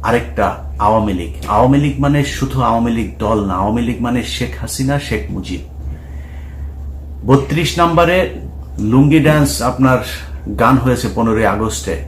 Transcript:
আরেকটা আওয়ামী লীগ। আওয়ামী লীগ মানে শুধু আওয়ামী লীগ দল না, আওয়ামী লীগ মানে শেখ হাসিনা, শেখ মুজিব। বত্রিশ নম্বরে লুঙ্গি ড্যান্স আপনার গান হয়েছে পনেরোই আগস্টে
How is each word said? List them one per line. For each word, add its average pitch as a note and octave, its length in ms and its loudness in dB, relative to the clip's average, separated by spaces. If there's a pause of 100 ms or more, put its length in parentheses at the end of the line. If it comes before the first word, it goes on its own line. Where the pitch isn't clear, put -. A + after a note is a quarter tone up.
আরেকটা G#2+ 540 0 (220)
আওয়ামী G#2 340 2
লীগ। F2 200 -6 (140)
আওয়ামী B2 300 4
লীগ C#3+ 220 0
মানে C#3+ 240 2
শুধু C3 380 -2
আওয়ামী A#2 300 2
লীগ A2 260 -4
দল G#2 280 0
না, F#2+ 80 -2
আওয়ামী G#2+ 280 0
লীগ A#2 200 -2
মানে A#2+ 220 0
শেখ - 380 -6
হাসিনা, C3+ 380 -2
শেখ - 320 -4
মুজিব। F#2 280 -6 (1700)
বত্রিশ C#3 540 2
নম্বরে E3+ 540 4 (460)
লুঙ্গি C3+ 400 6
ড্যান্স D3 420 4
আপনার B2+ 360 2 (600)
গান B2 180 6
হয়েছে B2 380 0
পনেরোই A2+ 300 2
আগস্টে G#2 500 -2 (120)